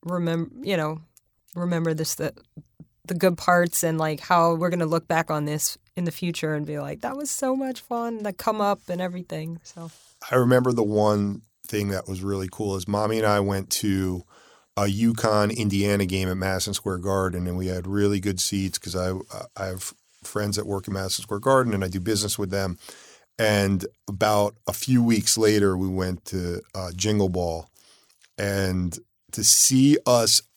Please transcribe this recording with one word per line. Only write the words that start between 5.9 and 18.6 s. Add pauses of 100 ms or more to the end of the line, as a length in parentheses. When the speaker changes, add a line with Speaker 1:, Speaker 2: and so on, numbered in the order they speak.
Speaker 1:
in
the
future
and
be
like,
"That
was
so
much
fun,"
the
come
up
and
everything.
So (400)
Speaker 2:
I
remember
the
one (260)
thing
that
was
really
cool
is
Mommy
and
I
went
to (520)
a
uconn
Indiana
game
at
Madison
Square
Garden,
and
we
had
really
good
seats